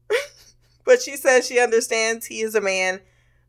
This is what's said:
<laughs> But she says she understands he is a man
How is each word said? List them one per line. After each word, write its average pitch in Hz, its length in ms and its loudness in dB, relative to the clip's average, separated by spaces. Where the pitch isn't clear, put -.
<laughs> 427 60 0
But 247 200 4
she 277 140 -10
says 254 300 2
she 254 140 0
understands 226 680 0
he 220 140 -12
is 220 160 -4
a 214 40 4
man 190 400 -2